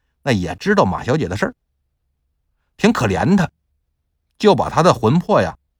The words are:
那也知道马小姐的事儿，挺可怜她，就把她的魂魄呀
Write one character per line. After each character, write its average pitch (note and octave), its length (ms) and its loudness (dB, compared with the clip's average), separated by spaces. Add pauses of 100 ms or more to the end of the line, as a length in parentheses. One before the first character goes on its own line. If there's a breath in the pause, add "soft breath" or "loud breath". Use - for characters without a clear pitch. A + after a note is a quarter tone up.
(240)
那 C#3+ 80 -2
也 F#2 240 -4
知 G3+ 200 -2
道 G3 100 4
马 E3+ 180 -4
小 B2+ 140 -2
姐 A#2 100 -6
的 F2 80 -8
事 - 120 -4
儿， - 80 -12 (1200)
挺 A3+ 160 2
可 A#2+ 140 -2
怜 G2 300 0
她， E3+ 120 0 (880)
就 G3+ 180 4
把 - 140 -2
她 D#3 140 0
的 E3+ 100 4
魂 D3 260 0
魄 F3 220 0
呀 E2+ 160 -6 (220)